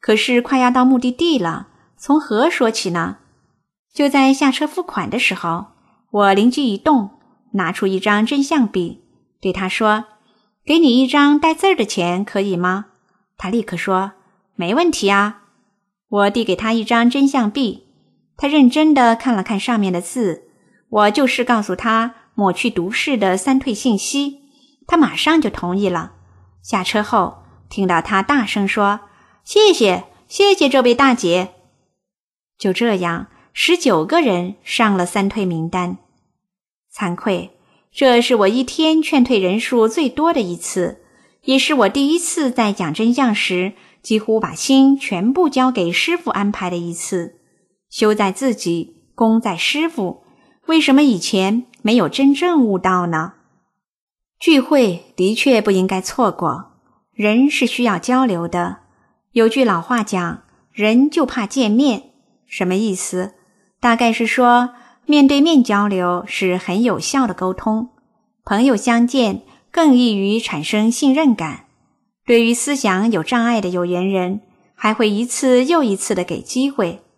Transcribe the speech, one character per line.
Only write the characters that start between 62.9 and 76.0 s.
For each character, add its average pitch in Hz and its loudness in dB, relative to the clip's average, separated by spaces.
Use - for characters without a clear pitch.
思？ 185 -8
大 233 2
概 233 0
是 226 -2
说， 240 2
面 294 6
对 285 4
面 302 4
交 208 0
流 180 -2
是 185 -2
很 185 -2
有 220 0
效 262 -2
的 208 -4
沟 185 -4
通， 220 -4
朋 214 0
友 269 4
相 233 2
见 233 -2
更 311 4
易 240 2
于 202 0
产 151 -8
生 214 0
信 262 2
任 285 2
感。 160 -8
对 233 4
于 233 2
思 285 -4
想 214 0
有 175 -2
障 233 -2
碍 233 0
的 185 -4
有 180 -2
缘 180 -2
人， 190 -4
还 214 -2
会 214 0
一 208 -2
次 254 2
又 320 2
一 202 0
次 - -6